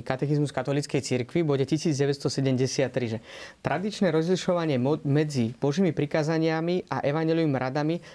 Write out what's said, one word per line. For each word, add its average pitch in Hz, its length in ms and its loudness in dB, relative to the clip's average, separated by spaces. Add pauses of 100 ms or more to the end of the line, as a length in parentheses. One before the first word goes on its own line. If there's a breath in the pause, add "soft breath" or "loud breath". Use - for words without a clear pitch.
katechizmus 143 480 0
katolíckej 143 560 -2
cirkvi 127 400 0
v 151 80 0
bode 135 160 2
tisíc 151 320 0
deväťsto 139 320 0
sedemdesiat 131 560 2
tri, 123 240 -2
že 107 80 -6 (400 loud breath)
tradičné 185 480 0
rozlišovanie 160 720 2
mo-, 143 240 2
medzi 139 480 2
Božími 147 400 0
prikázaniami 160 960 0
a 135 160 0
evanjeliovými 160 560 2
radami 151 400 -2 (140 loud breath)